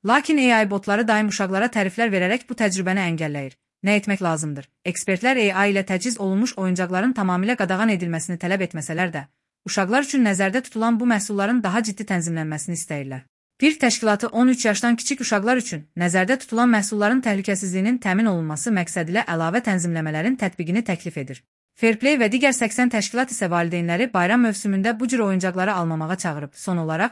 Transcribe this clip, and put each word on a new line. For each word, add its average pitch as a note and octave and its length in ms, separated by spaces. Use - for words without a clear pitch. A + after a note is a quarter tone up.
Lakin C#4+ 340
A A#3+ 240
I G3 80
botları G3+ 380
daim G#3+ 200
uşaqlara G3 380
təriflər A3 420
verərək G3 400
bu A#3+ 60
təcrübəni F#3+ 560
əngəlləyir. D3 480
Nə G#3 160
etmək G3+ 220
lazımdır? D3+ 460
Ekspertlər G3 500
A G3+ 300
I G3+ 60
ilə G3 120
təchiz G3 340
olunmuş G3 380
oyuncaqların F#3 560
tamamilə F#3+ 480
qadağan G3 320
edilməsini E3+ 460
tələb F#3+ 300
etməsələr E3 440
də, C#3+ 140
uşaqlar A3+ 400
üçün C4 160
nəzərdə G3 380
tutulan A3+ 380
bu B3 40
məhsulların G#3 580
daha G#3 200
ciddi G#3+ 300
tənzimlənməsini E3 680
istəyirlər. C3+ 400
pirk D4+ 200
təşkilatı A3+ 480
on B3 200
üç B3 160
yaşdan A3+ 320
kiçik C4+ 240
uşaqlar A3+ 360
üçün F#3 240
nəzərdə F#3 360
tutulan A#3+ 340
məhsulların G#3 480
təhlükəsizliyinin G3 800
təmin G#3 320
olunması D#3+ 380
məqsədilə F3 580
əlavə E3+ 380
tənzimləmələrin E3+ 760
tətbiqini F3+ 420
təklif F3 320
edir. C3+ 260
Fair A3+ 200
Play C#4+ 200
və A3 120
digər C4 240
səksən B3 380
təşkilat A#3 380
isə F#3 180
valideynləri E3+ 640
bayram F#3+ 320
mövsümündə G3+ 540
bu B3 80
cür B3 100
oyuncaqları F#3+ 560
almamağa E3 420
çağırıb. D3 380
Son F3+ 220
olaraq, E3 360